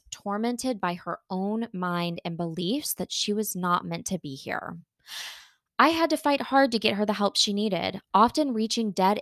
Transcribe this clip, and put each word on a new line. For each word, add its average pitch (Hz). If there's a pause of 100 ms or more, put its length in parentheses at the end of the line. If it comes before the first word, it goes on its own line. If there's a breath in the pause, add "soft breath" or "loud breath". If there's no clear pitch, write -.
(120)
tormented 233
by 175
her 175 (100)
own 208
mind 175
and 170
beliefs 175
that -
she -
was 208
not 180
meant 170
to 185
be 147
here. - (1000 loud breath)
I 269
had 330
to 311
fight 285
hard 269
to 233
get 214
her 208
the 208
help 202
she -
needed, 190 (140)
often 247
reaching 220
dead 190